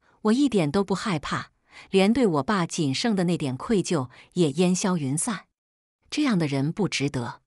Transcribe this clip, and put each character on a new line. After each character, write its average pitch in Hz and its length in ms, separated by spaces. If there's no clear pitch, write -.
我 214 100
一 269 160
点 180 220
都 196 140
不 190 100
害 180 240
怕， - 320
连 190 220
对 247 140
我 151 160
爸 190 220
仅 151 300
剩 233 200
的 185 100
那 175 120
点 156 200
愧 202 260
疚 151 260
也 170 180
烟 180 220
消 180 220
云 143 200
散。 185 300
这 294 120
样 240 160
的 160 80
人 139 260
不 175 160
值 139 220
得。 120 360